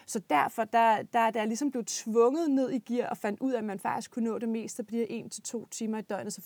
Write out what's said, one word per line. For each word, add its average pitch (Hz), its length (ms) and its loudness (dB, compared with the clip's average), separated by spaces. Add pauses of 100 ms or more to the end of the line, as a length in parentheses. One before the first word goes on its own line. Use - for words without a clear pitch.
Så - 140 -4
derfor, 262 440 0
der, 226 380 4
der, 226 300 2
der 233 80 -2
jeg 240 80 0
ligesom 247 240 -2
blev 240 140 -4
tvunget 254 680 4
ned 269 200 4
i 269 80 0
gear 233 300 -2
og - 80 -4
fandt 208 240 -4
ud 262 100 0
af, 240 60 0
at 214 60 -4
man 196 160 -4
faktisk 233 320 -4
kunne 233 140 -2
nå 214 120 0
det 226 120 -4
meste 226 340 -4
på 208 80 -16
de 233 60 -2
her 233 120 2
en 226 200 -8
til - 140 -12
to - 280 -8
timer 220 260 -4
i 214 40 -6
døgnet, 202 320 -8
så - 120 -14